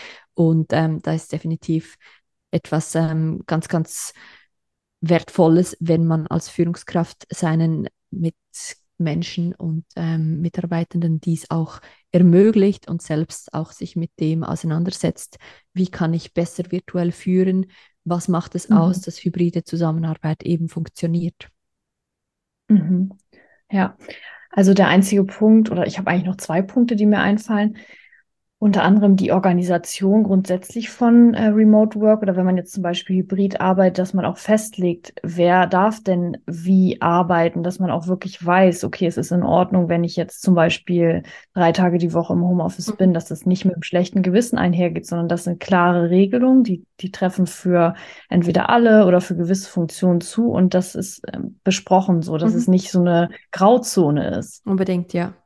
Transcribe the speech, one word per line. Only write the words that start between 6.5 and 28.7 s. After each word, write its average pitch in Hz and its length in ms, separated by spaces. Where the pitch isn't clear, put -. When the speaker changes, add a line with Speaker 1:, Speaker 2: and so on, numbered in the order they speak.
Speaker 1:
seinen 160 580
Mitmenschen - 1400
und, 165 320
ähm, 160 460
Mitarbeitenden 170 800
dies 165 300
auch 165 280
ermöglicht 196 800
und 170 120
selbst - 520
auch 160 180
sich - 260
mit 170 220
dem 160 240
auseinandersetzt, 165 960
wie 185 160
kann 165 240
ich - 200
besser 170 380
virtuell 175 400
führen, 185 560
was 175 200
macht 175 280
es - 140
Speaker 2:
Mhm. 214 80
Speaker 1:
aus, 180 240
dass - 220
hybride 175 400
Zusammenarbeit 160 800
eben 165 260
funktioniert? 165 800
Speaker 2:
Mhm. 185 460
Ja, 190 260
also 196 220
der 190 140
einzige 196 380
Punkt, 220 460
oder 175 160
ich 165 100
habe 196 140
eigentlich 175 140
noch 185 120
zwei 190 240
Punkte, 240 340
die 208 100
mir 208 140
einfallen. 214 580
Unter 202 260